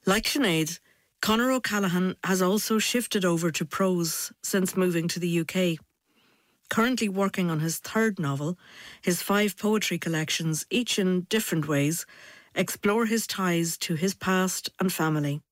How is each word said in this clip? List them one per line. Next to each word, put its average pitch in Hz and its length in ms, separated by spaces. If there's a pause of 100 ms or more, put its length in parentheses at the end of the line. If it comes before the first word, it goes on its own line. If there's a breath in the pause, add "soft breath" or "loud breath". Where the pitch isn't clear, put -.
Like 208 200
Sinead, 170 540 (420 soft breath)
Conor 233 300
O'Callaghan 196 720
has 185 160
also 202 360
shifted 220 460
over 170 280
to 151 120
prose 170 800
since 185 340
moving 175 320
to 170 120
the 175 100
U 170 160
K. 180 320 (920 soft breath)
Currently 233 380
working 196 420
on 160 120
his 160 160
third 220 420
novel, 151 380 (440 loud breath)
his 180 200
five 202 360
poetry 208 400
collections, 160 720
each - 300
in 185 300
different 165 400
ways, 147 360 (480 loud breath)
explore 208 520
his 220 200
ties 170 520
to - 180
his 180 180
past 185 640
and 185 140
family 151 500 (100)